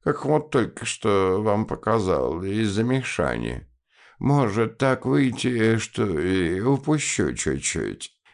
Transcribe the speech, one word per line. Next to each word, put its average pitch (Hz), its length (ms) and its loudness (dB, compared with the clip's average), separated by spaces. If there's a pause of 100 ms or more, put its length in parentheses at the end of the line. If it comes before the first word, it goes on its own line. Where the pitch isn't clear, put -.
как - 180 -2
вот 151 280 0
только 117 340 0
что 98 560 2
вам 107 240 0
показал 90 800 0
из-за 104 400 0
Мишани. 64 840 -2 (520)
Может 113 580 2
так 131 280 0
выйти, 123 720 2
что 104 420 -2
и 92 420 0
упущу 135 720 0
чуть-чуть. 65 800 -4 (200)